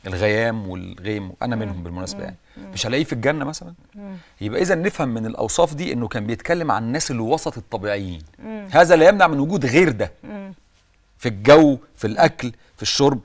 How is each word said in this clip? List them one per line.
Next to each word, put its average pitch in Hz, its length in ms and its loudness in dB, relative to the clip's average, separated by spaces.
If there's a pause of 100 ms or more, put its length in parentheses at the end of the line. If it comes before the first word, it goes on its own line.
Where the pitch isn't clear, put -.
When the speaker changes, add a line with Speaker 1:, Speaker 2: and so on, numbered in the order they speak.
Speaker 1:
الغيام 107 640 -2
والغيم، 92 640 -8 (100)
أنا 120 140 -4
Speaker 2:
مم. 110 60 -6
Speaker 1:
منهم 92 200 -8
بالمناسبة 90 360 -12
Speaker 2:
مم. - 60 -12
Speaker 1:
يعني، - 120 -14 (200)
Speaker 2:
مم. - 140 -20
Speaker 1:
مش 92 160 -6
هلاقيه 131 180 -2
في - 80 -8
الجنة 139 320 -2
مثلًا؟ 156 300 -12 (200)
Speaker 2:
مم. 202 220 -16 (240)
Speaker 1:
يبقى 104 220 -4
إذا 185 120 0
نفهم 170 340 -2
من 113 180 -6
الأوصاف 151 480 -2
دي 143 180 -6
إنه 120 160 -4
كان 104 180 -6
بيتكلم 156 440 -4
عن 107 120 -2
الناس 127 280 -4
اللي 117 120 -4
وسط 143 340 -4
الطبيعيين. 101 640 -6 (160)
Speaker 2:
مم. - 320 -14
Speaker 1:
هذا 170 260 6
لا 160 120 8
يمنع 196 180 6
من 151 140 0
وجود 156 260 0
غير 151 240 4
ده. 107 220 -4 (120)
Speaker 2:
مم. 196 300 -14 (640)
Speaker 1:
في - 100 -4
الجو، 139 500 8 (180)
في - 100 -6
الأكل، 120 460 0 (240)
في - 60 -14
الشرب. 139 420 2